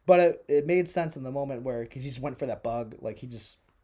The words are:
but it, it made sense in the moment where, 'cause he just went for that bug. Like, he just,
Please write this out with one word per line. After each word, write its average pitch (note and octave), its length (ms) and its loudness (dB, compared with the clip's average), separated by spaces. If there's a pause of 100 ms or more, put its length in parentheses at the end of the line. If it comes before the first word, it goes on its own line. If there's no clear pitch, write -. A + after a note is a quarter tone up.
but F3+ 140 10
it, F3 280 4
it D3 180 4
made F3+ 220 2
sense E3 280 -4
in C3+ 80 -10
the B2+ 80 -8
moment C#3 300 -6
where, A#2+ 220 -4
'cause B2+ 200 -12
he C#3+ 60 -8
just B2 100 -12
went C3+ 180 -6
for C#3+ 80 -6
that A2+ 160 -6
bug. A#2 380 -6
Like, A2 180 -8
he B2+ 80 -14
just, A#2 300 -14 (280)